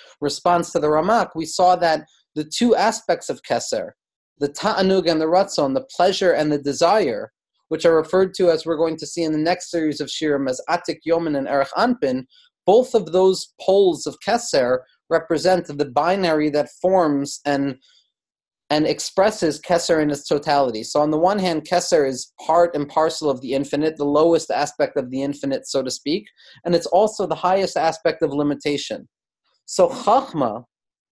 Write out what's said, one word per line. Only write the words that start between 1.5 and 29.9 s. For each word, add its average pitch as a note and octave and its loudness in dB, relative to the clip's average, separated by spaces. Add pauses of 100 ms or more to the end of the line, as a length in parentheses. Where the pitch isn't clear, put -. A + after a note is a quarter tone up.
that D#3+ 0 (300)
the D3+ -4
two D3 2
aspects F#3 0
of B2+ -8
Keser, A#2 -4 (480)
the C#3+ -2
Ta'anug F#3+ 0
and D#3+ 0
the D#3+ 0
Ratzon, E3 0
the C3 -2
pleasure F#3 2
and D3+ 0
the D3 0
desire, C#3+ 0 (360)
which D#3+ -4
are E3 6
referred F#3 2
to, F3+ 2
as D#3+ -2
we're D#3+ -2
going D#3+ -2
to D#3 -12
see E3+ -6
in D#3+ 0
the D#3 0
next F3 -2
series D#3 -2
of C#3+ -6
Shirim, C#3 -2
as B2+ -6
Atik E3 -4
Yomin E3 0
and C3+ -4
Erech C#3 -2
Anpin, D#3 -2 (420)
both A#3+ 4
of F3 0
those F#3 2
poles F#3+ 2
of C#3 -12
Keser C3 0 (300)
represent E3 0
the C#3+ -4
binary D#3 0
that D3 0 (140)
forms D#3 0
and, C#3 -2 (920)
and D3+ 2
expresses E3+ -2
Keser E3+ 0
in D3 0
its C#3+ -8
totality. C#3+ 0
So D3 -2
on D3+ 2
the D#3 0
one F#3+ 2
hand, E3+ -2
Keser F3 2
is C3 -8 (120)
part E3+ 4
and D3 -4
parcel D#3+ 0
of B2+ -4
the B2+ -8
infinite, D3 -2
the C#3+ -4
lowest D#3 2
aspect C#3+ -2
of B2+ -4
the C3+ -4
infinite, C#3 -6
so C#3 -2
to B2+ -6
speak, F3+ -6 (400)
and F3 2
it's E3+ 0
also G#3 2
the E3+ -4
highest F#3 0
aspect D#3+ 0
of C#3+ -2
limitation. C#3+ -4 (580)
So F3+ 2
Chachma D#3 0 (480)